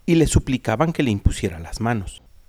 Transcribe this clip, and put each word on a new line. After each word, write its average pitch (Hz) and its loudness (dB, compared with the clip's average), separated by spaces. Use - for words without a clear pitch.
y 165 4
le 160 6
suplicaban 135 0
que 156 -2
le 123 2
impusiera 98 -2
las - -10
manos. 110 -6